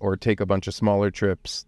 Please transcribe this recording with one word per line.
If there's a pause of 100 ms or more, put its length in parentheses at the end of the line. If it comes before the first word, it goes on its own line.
or
take
a
bunch
of
smaller
trips